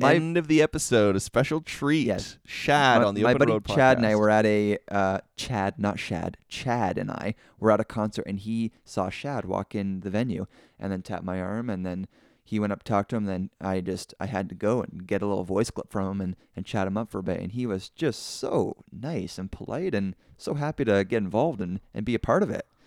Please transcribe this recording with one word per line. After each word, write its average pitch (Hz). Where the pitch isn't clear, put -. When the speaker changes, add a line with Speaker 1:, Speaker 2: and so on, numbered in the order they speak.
Speaker 1:
my 147
Speaker 2:
end 165
of 160
the 156
episode, 113
a 98
special 147
treat. 147
Speaker 1:
Yes. -
Speaker 2:
Shad 135
Speaker 1:
My, 110
Speaker 2:
on 101
the 101
Speaker 1:
my 117
Speaker 2:
Open 123
Speaker 1:
buddy 143
Speaker 2:
Road 107
Speaker 1:
Chad 131
and 117
I 107
Speaker 2:
podcast. 107
Speaker 1:
were 107
at 107
a, 104
uh, 98
Chad, 101
not 101
Shad, 87
Chad 117
and 98
I 104
were 110
at 104
a 110
concert, 107
and 98
he 110
saw 92
Shad 131
walk 95
in 98
the 95
venue 101
and 98
then 92
tapped 90
my 92
arm, 107
and 92
then 92
he 110
went 104
up -
to -
talk 101
to 123
him, 104
then 95
I 95
just, 90
I 95
had 98
to 90
go 110
and -
get 98
a 104
little 98
voice 95
clip -
from 98
him 98
and, 92
and 98
chat 98
him 98
up 113
for 98
a 92
bit, 90
and 98
he 123
was 95
just -
so -
nice 127
and 95
polite 170
and 101
so -
happy 147
to 98
get 117
involved 107
and, 92
and 110
be 117
a -
part 147
of 170
it. -